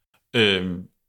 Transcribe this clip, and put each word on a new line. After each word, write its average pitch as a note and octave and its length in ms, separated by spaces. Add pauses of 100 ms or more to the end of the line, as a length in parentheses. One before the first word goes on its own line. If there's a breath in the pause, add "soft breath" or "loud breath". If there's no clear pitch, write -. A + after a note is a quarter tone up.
(360)
Øhm, F#2 460 (260)